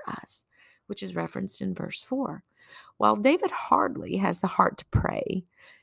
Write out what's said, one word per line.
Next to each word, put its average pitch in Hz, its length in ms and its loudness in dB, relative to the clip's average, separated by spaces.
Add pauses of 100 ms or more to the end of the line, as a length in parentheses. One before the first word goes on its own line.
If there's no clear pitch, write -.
us," - 380 -12 (420)
which 208 160 -8
is 185 120 -8
referenced 180 460 -6
in 190 140 -4
verse - 260 -8
four. - 420 -4 (540)
While - 200 6
David 277 340 4
hardly - 640 0
has 185 260 2
the 190 60 2
heart - 320 2
to - 60 -16
pray, - 600 0 (360)